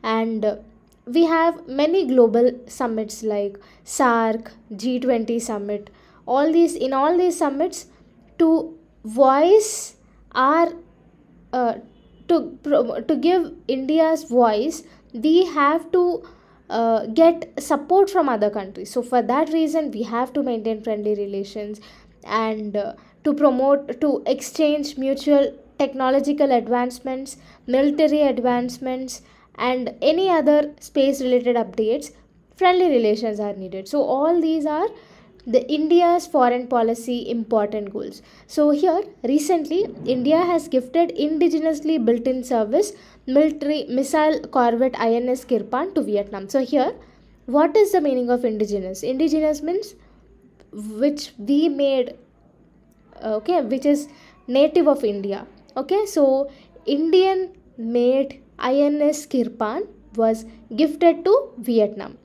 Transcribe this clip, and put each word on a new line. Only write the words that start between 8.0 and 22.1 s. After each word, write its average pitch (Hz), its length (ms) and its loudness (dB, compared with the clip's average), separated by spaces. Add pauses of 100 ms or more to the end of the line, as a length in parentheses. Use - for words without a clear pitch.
to 320 400 2 (280)
voice 277 920 4 (380)
our, 320 400 2 (800)
uh, 247 220 0 (520)
to - 360 0
pro-, 247 360 0
to 262 160 -2
give 339 380 0 (160)
India's 311 560 0
voice, 240 580 0 (300)
we 311 320 4
have 302 480 0
to, 359 300 0 (460)
uh, 226 360 0
get 330 520 4
support 359 520 2
from 370 180 0
other 208 220 0
countries. 202 420 -10
So 247 100 -4
for 247 200 0
that 285 320 0
reason, 320 380 0
we 220 120 -6
have 247 300 -4
to 285 100 -2
maintain 226 400 -4
friendly 214 320 -2
relations 202 640 -8 (460)